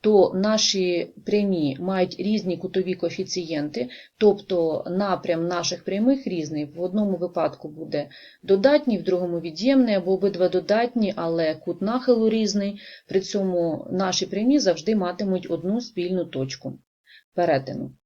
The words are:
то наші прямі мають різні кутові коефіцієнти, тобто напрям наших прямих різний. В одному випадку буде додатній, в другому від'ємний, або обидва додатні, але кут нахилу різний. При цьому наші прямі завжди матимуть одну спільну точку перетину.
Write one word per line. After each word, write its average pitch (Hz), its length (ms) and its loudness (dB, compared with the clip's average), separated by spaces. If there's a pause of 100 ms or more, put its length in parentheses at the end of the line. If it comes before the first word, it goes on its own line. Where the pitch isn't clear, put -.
то 208 340 6
наші 190 760 0 (160)
прямі 190 540 0
мають 180 380 0
різні 185 380 -2
кутові 185 380 -4
коефіцієнти, 170 920 -6 (300)
тобто 190 720 2
напрям 180 560 0
наших 175 380 -4
прямих 233 420 0
різний. 156 380 -4
В 151 160 -12
одному 190 360 0
випадку 165 520 -4
буде 151 400 -8 (340)
додатній, 196 560 4
в 165 40 -4
другому 175 380 0
від'ємний, 214 540 2
або 185 180 0
обидва 185 360 2
додатні, 208 680 0
але 165 380 0
кут 170 280 -6
нахилу 226 480 2
різний. 202 500 0 (280)
При 190 120 2
цьому 180 680 -2
наші 185 360 -2
прямі 240 320 2
завжди 190 380 0
матимуть 185 540 -2
одну 180 300 -2
спільну 180 440 -4
точку 135 540 -8 (560)
перетину. 135 580 -2 (140)